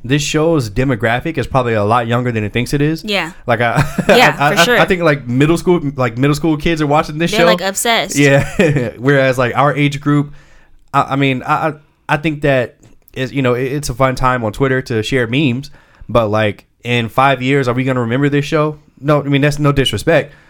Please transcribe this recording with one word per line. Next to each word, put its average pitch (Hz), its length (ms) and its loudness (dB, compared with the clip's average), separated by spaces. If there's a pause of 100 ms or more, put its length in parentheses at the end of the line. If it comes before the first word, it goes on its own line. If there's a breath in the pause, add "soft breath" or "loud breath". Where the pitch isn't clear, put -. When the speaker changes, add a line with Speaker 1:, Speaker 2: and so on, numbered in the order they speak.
Speaker 1:
this 147 200 0
show's 151 440 0
demographic 123 680 -2
is 123 80 -2
probably 123 300 0
a 104 80 2
lot 117 240 2
younger 120 240 0
than 110 120 -2
it 101 80 -6
thinks 120 220 -2
it 143 80 0
is. 156 220 -2
Speaker 2:
Yeah. 185 300 -4 (120)
Speaker 1:
Like, 117 160 0
I, 117 140 0
<laughs> - 340 -2
Speaker 2:
Yeah, - 300 6
Speaker 1:
I, 143 160 2
Speaker 2:
for 170 60 4
Speaker 1:
I, - 20 6
Speaker 2:
sure. 240 160 2
Speaker 1:
I 165 60 4
think, 180 180 -2
like, 135 240 0
middle 147 320 2
school, 175 200 2 (160)
like, 123 220 -4
middle 143 160 2
school 156 240 0
kids 156 240 -2
are 147 60 0
watching 151 320 0
this 170 100 0
Speaker 2:
They're, 208 120 0
Speaker 1:
show. 170 40 4
Speaker 2:
like, 175 160 2
obsessed. 196 560 -2
Speaker 1:
Yeah. 139 760 2
<laughs> - 40 -18
Whereas, 135 400 2
like, 123 180 0
our 143 200 2
age 143 260 0
group, 147 320 0 (580 soft breath)
I, 139 100 2 (120)
I - 40 -2
mean, 135 260 0
I, 151 240 0
I, 151 60 -4 (360)
I 147 80 0
think 147 240 -4
that 131 360 0 (360)
is, 127 180 -6
you 131 120 -2
know, 123 100 2
it, 127 200 -2
it's 147 160 -6
a 127 40 -6
fun 131 220 0
time 127 280 0
on 104 100 -2
Twitter 131 280 -2
to 110 220 -4
share 123 240 -2
memes, 131 420 -2 (400 soft breath)
but, 113 200 2
like, 107 360 -2 (180)
in 120 240 -2
five 135 360 0
years, 135 240 0
are 120 80 -2
we 127 80 -2
gonna 127 180 -2
remember 123 260 0
this 143 180 0
show? 151 340 -2 (200)
No, 147 220 0
I 143 40 -8
mean, 139 160 2
that's 147 180 0
no 143 120 2
disrespect, 139 640 0 (160 soft breath)